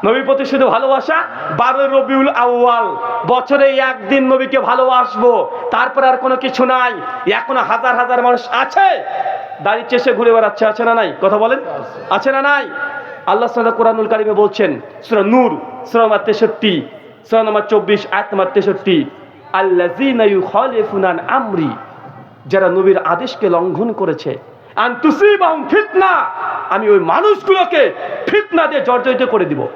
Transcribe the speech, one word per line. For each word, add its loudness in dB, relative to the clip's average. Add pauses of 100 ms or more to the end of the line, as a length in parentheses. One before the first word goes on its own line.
নবীর 2
প্রতি 0
শুধু 2
ভালোবাসা, 0 (340)
বারোই 2
রবিউল 2
আউয়াল, 2 (320)
বছরে 2
একদিন 0
নবীকে 0
ভালোবাসবো, 2 (200)
তারপরে 0
আর 4
কোনো 0
কিছু 0
নাই। 2 (380)
এখনো -2
হাজার 0
হাজার 0
মানুষ 0
আছে 2 (600)
দাড়ি -2
চেষে 2
ঘুরে 2
বেড়াচ্ছে, 2
আছে -2
না 2
নাই? 0
কথা 2
বলেন, 0 (500)
আছে 0
না 0
নাই? 0 (560)
আল্লাহ 0
সুবহানাহু -2
কোরআনুল 2
কারিমে 0
বলছেন, 0 (220)
সূরা 0
নূর, 2 (240)
সূরা 2
নম্বর 4
তেষট্টি, 0 (480)
সূরা 2
নম্বর 0
চব্বিশ, 0
আয়াত -4
নম্বর 0
তেষট্টি, 0 (440)
"আল্লাযীনা 0
ইউখালিফুনা 0
আন -2
আমরি", -2 (800)
যারা 2
নবীর 2
আদেশকে -2
লঙ্ঘন 0
করেছে, -4 (380)
"আন -2
তুসিবাহুম 2
ফিতনা", 2 (440)
আমি 0
ওই 6
মানুষগুলোকে 2 (340)
ফিতনা 0
দিয়ে -2
জর্জরিত 0
করে 0
দিব। -4